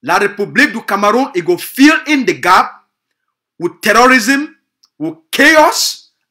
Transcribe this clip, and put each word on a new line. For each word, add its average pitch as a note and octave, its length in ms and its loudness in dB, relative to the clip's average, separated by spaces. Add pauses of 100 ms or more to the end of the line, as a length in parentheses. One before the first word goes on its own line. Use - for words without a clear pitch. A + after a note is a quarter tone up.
La E3 160 -2
République G3+ 540 -2
du G#3+ 120 -10
Cameroon, G#3+ 520 -2
it F3+ 80 -6
go E3+ 140 -2
fill D4+ 500 2
in C#4 180 0
the E3 80 -2
gap F3+ 380 0 (880)
with E3+ 240 -8
terrorism, B3+ 760 2 (420)
with - 200 -8 (140)
chaos, D#4 800 0 (200)